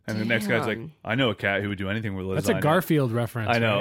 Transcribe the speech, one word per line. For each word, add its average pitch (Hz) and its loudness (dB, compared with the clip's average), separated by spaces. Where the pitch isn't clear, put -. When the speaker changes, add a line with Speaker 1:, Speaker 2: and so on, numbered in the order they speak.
Speaker 1:
And 110 -4
the 107 -2
next 107 0
guy's 113 2
like, 113 -2
Speaker 2:
Damn. 156 -12
Speaker 1:
"I 110 -2
know 131 2
a 98 -2
cat 98 0
who 101 -2
would 101 -4
do 95 -4
anything 107 -2
with 92 -4
lasagna." 95 -2
Speaker 3:
That's - 0
a 196 2
Garfield 151 2
reference, 117 -2
Speaker 1:
I 120 4
know. 110 4